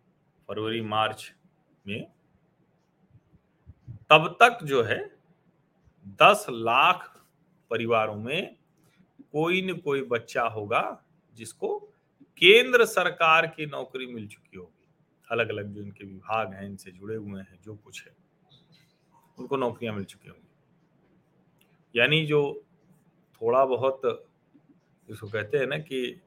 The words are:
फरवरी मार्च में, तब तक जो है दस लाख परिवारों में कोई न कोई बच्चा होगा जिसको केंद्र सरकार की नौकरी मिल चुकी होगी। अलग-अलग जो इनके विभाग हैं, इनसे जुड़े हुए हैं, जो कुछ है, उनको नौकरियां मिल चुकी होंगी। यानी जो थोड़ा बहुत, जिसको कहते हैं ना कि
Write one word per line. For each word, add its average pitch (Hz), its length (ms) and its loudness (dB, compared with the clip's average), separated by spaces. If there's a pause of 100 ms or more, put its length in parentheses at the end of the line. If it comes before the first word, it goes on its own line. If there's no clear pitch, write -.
(480)
फरवरी 110 340 -6
मार्च 110 520 -2 (540)
में, 110 200 -8 (1800)
तब 160 540 2
तक 240 200 4
जो 139 200 0
है 131 340 -6 (920)
दस 175 420 6
लाख 123 760 0 (440)
परिवारों 113 460 0
में 127 400 -6 (760)
कोई 170 300 0
न 185 160 -6
कोई 139 240 -2
बच्चा 120 420 -2
होगा 113 640 -4 (300)
जिसको 190 440 -8 (580)
केंद्र 233 480 8
सरकार 170 600 2
की 160 180 -10
नौकरी 135 420 -10
मिल 113 200 -12
चुकी - 300 -20
होगी। - 300 -20 (440)
अलग-अलग 110 360 -2
जो 101 140 -12
इनके 101 240 -16
विभाग 98 480 -6
हैं, 98 120 -14
इनसे 98 260 -16
जुड़े 101 240 -12
हुए 101 260 -12
हैं, 95 220 -20
जो 107 120 -18
कुछ - 320 -20
है, - 80 -20 (1200)
उनको 131 180 -6
नौकरियां 117 380 -4
मिल 101 80 -6
चुकी - 260 -20
होंगी। - 200 -20 (1500)
यानी 151 260 4
जो 147 400 0 (680)
थोड़ा 123 320 2
बहुत, 127 640 -2 (800)
जिसको 110 200 -16
कहते 104 300 -4
हैं 131 100 0
ना 143 100 -6
कि 131 500 -8